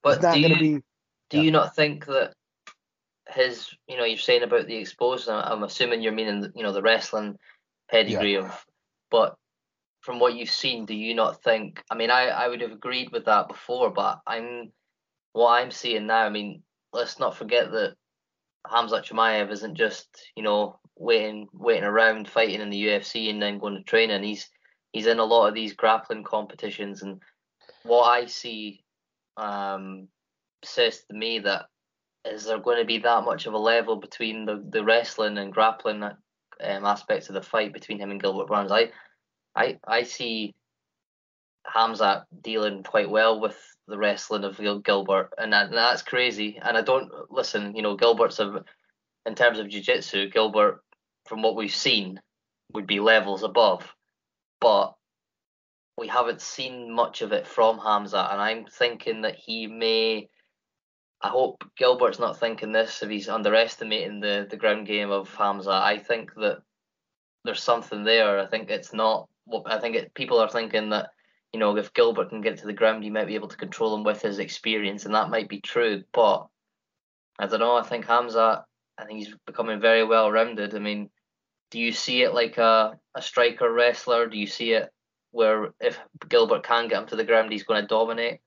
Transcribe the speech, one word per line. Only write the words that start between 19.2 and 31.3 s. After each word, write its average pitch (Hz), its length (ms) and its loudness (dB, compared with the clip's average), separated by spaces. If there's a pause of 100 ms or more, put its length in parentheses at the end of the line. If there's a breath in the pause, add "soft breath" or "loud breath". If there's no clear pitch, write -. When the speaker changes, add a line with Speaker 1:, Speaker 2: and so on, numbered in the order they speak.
Speaker 1:
isn't 104 240 -10
just, - 340 -2 (280)
you 110 80 -12
know, 104 340 0 (180)
waiting, 107 580 0
waiting 107 300 0
around, 110 460 2
fighting 107 320 0
in 104 80 -8
the 101 80 -6
U 104 140 0
F 101 120 0
C 110 280 -6
and 104 100 -6
then 101 160 -4
going 101 160 -6
to 98 80 -10
training. 110 400 2
He's, 104 260 -8 (460)
he's 110 140 -2
in 117 100 4
a 113 80 2
lot 110 220 6
of 107 80 0
these 110 180 -6
grappling 110 500 0
competitions, 104 800 -8
and 98 180 -12 (640 soft breath)
what 120 220 6
I 120 240 4
see, 107 560 -12 (540)
um, 98 720 -8 (560)
says - 460 0
to 104 60 -14
me 113 240 -4